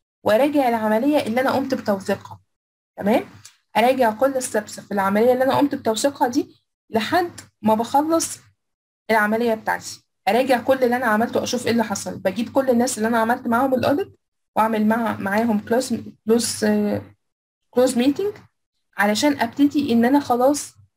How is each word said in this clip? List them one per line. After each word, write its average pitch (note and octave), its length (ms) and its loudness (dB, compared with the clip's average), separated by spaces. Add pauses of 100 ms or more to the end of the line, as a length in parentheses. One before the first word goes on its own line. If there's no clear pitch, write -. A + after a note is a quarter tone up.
(220)
وأراجع C4+ 460 2
العملية A#3 500 2
اللي A3+ 220 -2
أنا C4 100 0
قمت C4+ 240 -2
بتوثيقها. G3 680 -4 (560)
تمام؟ A#3+ 280 0 (520)
أراجع B3 340 4
كل C4 260 0
الستبس - 440 -6
في - 140 -14
العملية G3+ 380 2
اللي B3+ 120 2
أنا C4 120 2
قمت C#4 180 2
بتوثيقها B3 540 0
دي - 340 -4 (280)
لحد E4 500 -2 (220)
ما A3 120 4
بخلص D4+ 640 0 (720)
العملية A3 440 2
بتاعتي. F3+ 500 -8 (240)
أراجع B3 340 2
كل C4 220 0
اللي A#3+ 120 0
أنا B3+ 100 -2
عملته A3 340 0
وأشوف - 260 -4
إيه A3+ 60 0
اللي A#3 120 0
حصل. G3 340 -8
بجيب F#3+ 340 -6
كل C4 180 0
الناس A#3+ 280 0
اللي A3 100 -2
أنا A#3 100 0
عملت A#3 280 -2
معاهم C4 280 0
الأوديت C#4+ 440 -2 (380)
وأعمل G#3+ 300 0
مع-، A3 300 0
معاهم G#3 420 0
كلوز، A#3 360 -2 (320)
كلوز، A3+ 380 0
آه، G#3 380 0 (680)
كلوز B3 280 2
ميتنج D4 360 0 (600)
علشان G#3+ 440 2
أبتدي C#4+ 520 0
إن A#3 120 4
أنا C#4+ 160 4
خلاص C4 540 0 (220)